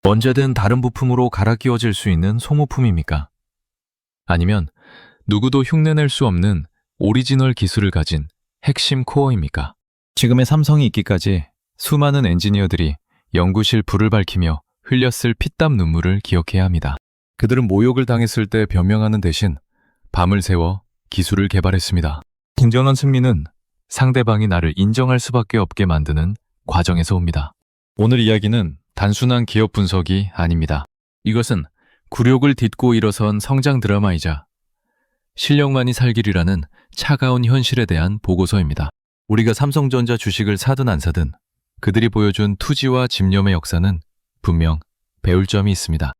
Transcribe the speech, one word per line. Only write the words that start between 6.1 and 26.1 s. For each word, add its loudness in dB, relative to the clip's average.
없는 0
오리지널 2
기술을 0
가진 -2
핵심 -2
코어입니까? -2
지금의 4
삼성이 4
있기까지 0
수많은 0
엔지니어들이 0
연구실 2
불을 0
밝히며 0
흘렸을 0
피땀 0
눈물을 0
기억해야 0
합니다. -2
그들은 0
모욕을 2
당했을 0
때 -2
변명하는 2
대신 -2
밤을 0
새워 -2
기술을 -2
개발했습니다. -2
진정한 4
승리는 0
상대방이 0
나를 0
인정할 0
수밖에 -2
없게 -2
만드는 0